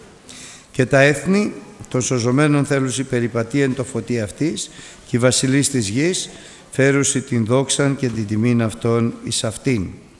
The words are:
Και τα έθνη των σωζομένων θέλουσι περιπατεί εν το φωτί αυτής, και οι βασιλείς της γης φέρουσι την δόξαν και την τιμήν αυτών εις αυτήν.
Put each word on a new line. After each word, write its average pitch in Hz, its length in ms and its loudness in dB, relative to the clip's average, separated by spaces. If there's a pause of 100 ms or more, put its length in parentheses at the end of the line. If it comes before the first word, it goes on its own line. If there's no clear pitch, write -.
(720)
Και 127 140 2
τα 135 140 4
έθνη 147 520 2 (380)
των 127 120 -2
σωζομένων 135 640 2
θέλουσι 135 380 0
περιπατεί 117 580 0
εν 131 140 2
το 123 80 -2
φωτί 117 380 -4
αυτής, 151 480 -4 (380)
και - 80 -2
οι 120 40 2
βασιλείς 131 500 2
της 110 200 -2
γης 156 400 -2 (420)
φέρουσι 135 500 2
την 117 240 0
δόξαν 135 500 0
και 131 120 -2
την 110 200 -4
τιμήν 117 340 2
αυτών 117 520 0 (100)
εις - 200 -4
αυτήν. 107 440 -2 (320)